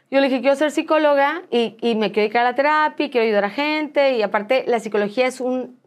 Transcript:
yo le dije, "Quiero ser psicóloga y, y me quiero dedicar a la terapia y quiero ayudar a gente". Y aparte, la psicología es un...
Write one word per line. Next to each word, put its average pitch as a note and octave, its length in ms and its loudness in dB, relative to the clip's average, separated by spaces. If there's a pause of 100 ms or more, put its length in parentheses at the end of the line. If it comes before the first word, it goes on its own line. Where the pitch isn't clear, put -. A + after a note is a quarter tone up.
yo C4+ 100 2
le C#4 100 4
dije, C4 120 0
"Quiero C4+ 140 2
ser D4 160 0
psicóloga D4+ 800 2
y, A#3 300 -2
y A#3 140 0
me G#3 160 -2
quiero G#3 120 0
dedicar A3 220 0
a B3 60 0
la A#3+ 40 -8
terapia D4+ 500 0
y C#4 40 -4
quiero A#3+ 160 0
ayudar G#3 200 2
a G3+ 40 -2
gente". C#4+ 680 0
Y A3 60 0
aparte, G#3 440 0
la A#3 120 0
psicología G#3 480 -2
es B3 140 -8
un... B3+ 460 -6